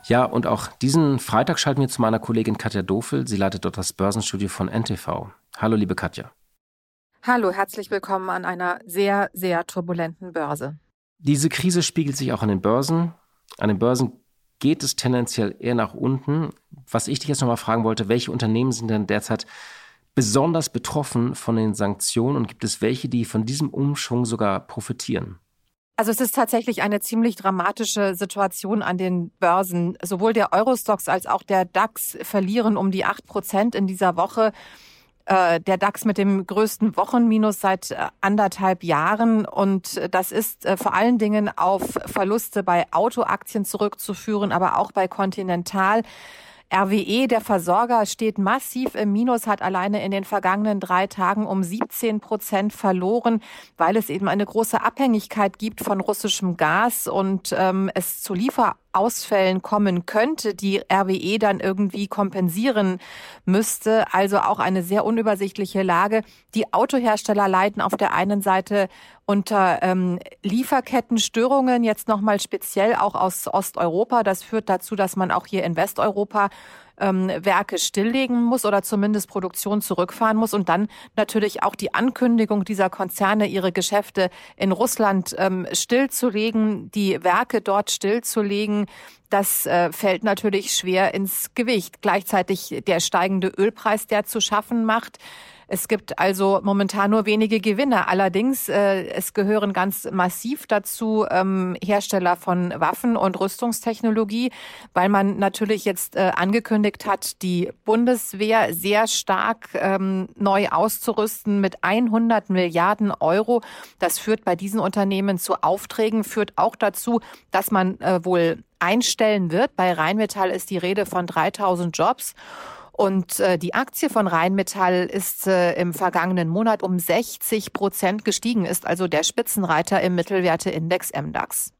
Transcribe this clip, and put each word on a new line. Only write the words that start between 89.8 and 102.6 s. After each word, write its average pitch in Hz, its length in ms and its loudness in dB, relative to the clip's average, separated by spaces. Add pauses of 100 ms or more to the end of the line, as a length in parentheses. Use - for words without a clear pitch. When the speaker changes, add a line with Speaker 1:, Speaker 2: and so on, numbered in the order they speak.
Speaker 2:
fällt 190 320 0
natürlich 202 500 0
schwer 185 400 2
ins - 400 -4
Gewicht. 233 480 -2
Gleichzeitig 185 840 -2
der 175 140 2
steigende 190 480 0
Ölpreis, 214 580 0
der 208 160 0
zu - 160 -6
schaffen 214 460 0
macht. 220 320 -2 (520)
Es - 200 -4
gibt - 280 -4
also 196 460 2
momentan 196 480 0
nur 214 140 2
wenige 214 340 2
Gewinner. 214 480 2
Allerdings, 196 640 0
äh, 196 380 2
es - 260 -6
gehören 202 400 0
ganz 190 360 -2
massiv 185 560 -2
dazu, 214 640 0
ähm, 185 540 0
Hersteller 185 540 0
von 180 400 -2